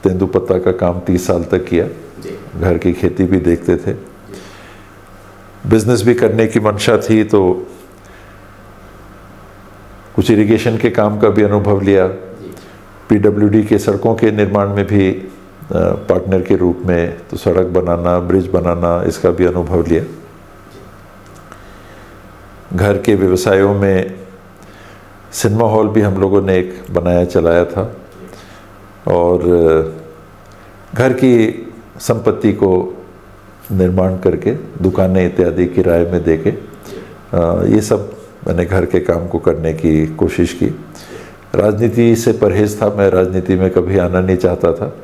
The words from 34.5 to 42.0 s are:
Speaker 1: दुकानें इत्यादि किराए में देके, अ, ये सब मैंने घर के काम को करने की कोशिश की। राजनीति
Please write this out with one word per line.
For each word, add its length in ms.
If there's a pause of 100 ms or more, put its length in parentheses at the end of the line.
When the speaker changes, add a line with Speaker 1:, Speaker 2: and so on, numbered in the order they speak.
Speaker 1:
दुकानें 440
इत्यादि 400
किराए 460
में 120
देके, 260 (840)
अ, 320
ये 160
सब 360 (300)
मैंने 180
घर 200
के 140
काम 280
को 120
करने 340
की 340
कोशिश 460
की। 140 (880)
राजनीति 600